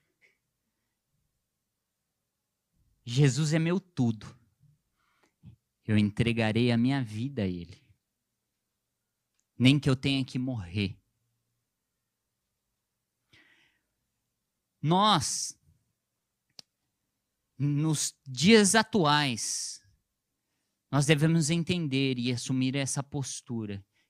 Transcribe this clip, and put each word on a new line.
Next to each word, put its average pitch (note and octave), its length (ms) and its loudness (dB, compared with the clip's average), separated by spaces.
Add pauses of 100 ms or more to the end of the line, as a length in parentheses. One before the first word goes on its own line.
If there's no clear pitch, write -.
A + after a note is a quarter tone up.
(3000)
Jesus C#3 480 2
é E3 60 0
meu E3+ 220 0
tudo. - 580 -4 (1500)
Eu G#2+ 140 0
entregarei A2+ 720 0
a A#2 60 2
minha C3 260 0
vida A2+ 400 -8
a F#2+ 60 -2
Ele. F2 360 -10 (1700)
Nem C3 220 6
que C#3 100 0
eu B2+ 60 2
tenha C3+ 280 -2
que B2+ 140 -8
morrer. G#2 580 -6 (3750)
Nós, F#3 760 2 (2000)
nos D3 560 -2 (100)
dias F#3 500 4
atuais, D3 1040 0 (1120)
nós C#3 160 0
devemos D#3+ 440 2
entender D3 680 -2
e B2 140 -2
assumir C3 440 -2
essa C#3 260 -4
postura A2 840 -10 (260)